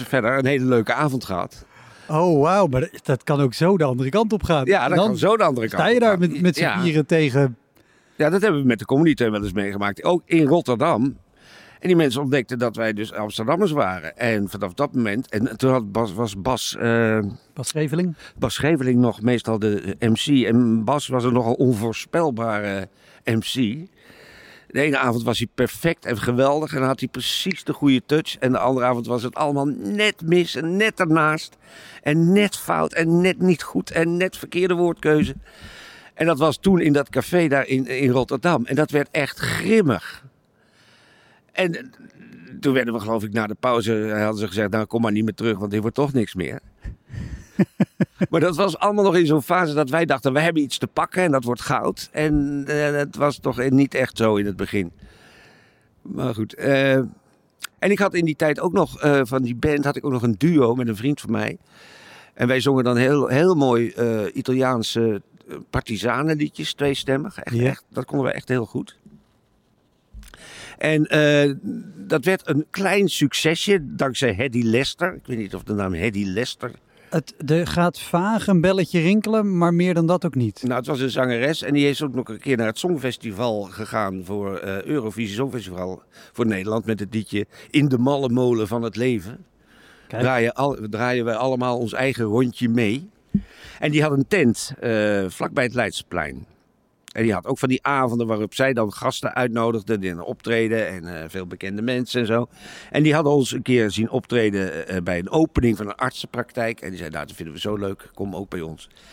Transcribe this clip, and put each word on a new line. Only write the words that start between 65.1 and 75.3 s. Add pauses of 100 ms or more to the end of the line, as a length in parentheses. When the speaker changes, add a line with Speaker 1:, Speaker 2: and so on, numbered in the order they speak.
Speaker 1:
eh, (140)
partizanenliedjes,
tweestemmig.
Echt,
Speaker 2:
Ja.
Speaker 1:
echt,
dat
konden
we
echt
heel
goed. (1800)
En,
eh, (420)
dat
werd
een
klein
succesje
dankzij
Hedy
Lester.
Ik
weet